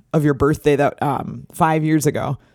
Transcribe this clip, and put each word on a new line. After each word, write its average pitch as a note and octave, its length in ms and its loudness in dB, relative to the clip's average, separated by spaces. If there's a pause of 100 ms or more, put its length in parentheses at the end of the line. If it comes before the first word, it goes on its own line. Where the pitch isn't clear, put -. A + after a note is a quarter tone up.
(120)
of D#3 120 0
your D3 100 2
birthday C#3+ 420 2
that, C#3 260 0
um, C3+ 500 -6
five D#3+ 320 0
years D#3 220 0
ago. B2 320 -2 (160)